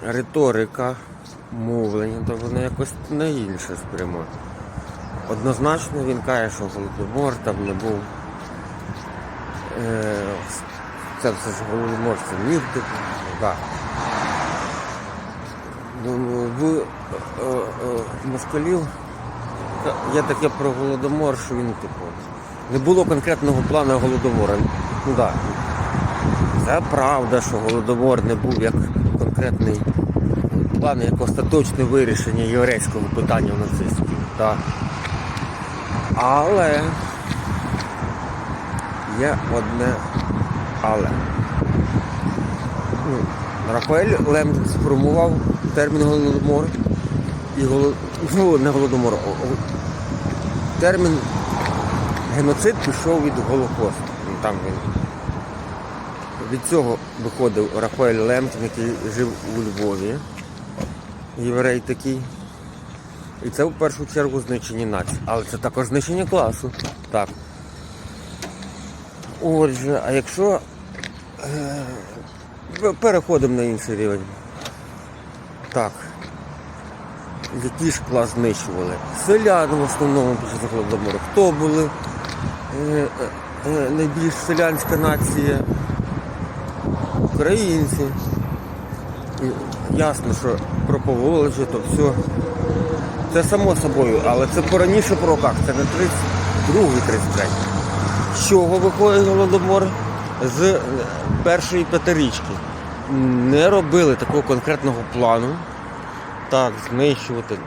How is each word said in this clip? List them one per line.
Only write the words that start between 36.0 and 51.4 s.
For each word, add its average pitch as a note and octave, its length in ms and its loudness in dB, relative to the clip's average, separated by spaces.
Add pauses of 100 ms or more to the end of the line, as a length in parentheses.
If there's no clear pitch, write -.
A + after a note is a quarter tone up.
Але D3 680 4 (2500)
є C#3 180 2 (200)
одне A#2+ 360 0 (880)
але. A2 280 2 (2000)
Ну, C3 80 0 (560)
Рафаель E3 440 4 (100)
Лемін D3 380 4
сформував C#3+ 680 4 (440)
термін D3 280 4
Голодомор D3 600 4 (920)
і C#3 60 2
голо-, C#3 300 4 (400)
ну, F3+ 240 6
не C3+ 120 6
Голодомор, B2+ 440 4
о, G2 160 -2
о, - 160 -4 (1300)
термін F3 380 4 (1160)